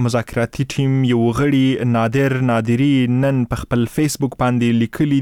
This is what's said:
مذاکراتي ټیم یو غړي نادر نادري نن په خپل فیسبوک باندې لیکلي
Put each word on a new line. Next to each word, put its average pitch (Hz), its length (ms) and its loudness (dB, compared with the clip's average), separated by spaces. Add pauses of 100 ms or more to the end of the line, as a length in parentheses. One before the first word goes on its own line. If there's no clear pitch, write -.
مذاکراتي 120 720 -4
ټیم 135 180 0 (160)
یو 120 100 2 (200)
غړي 131 560 0
نادر 127 420 0 (140)
نادري 120 400 0 (240)
نن 135 260 0 (120)
په - 100 -8
خپل 120 200 -2 (120)
فیسبوک 139 480 -2
باندې 120 380 2
لیکلي 139 400 0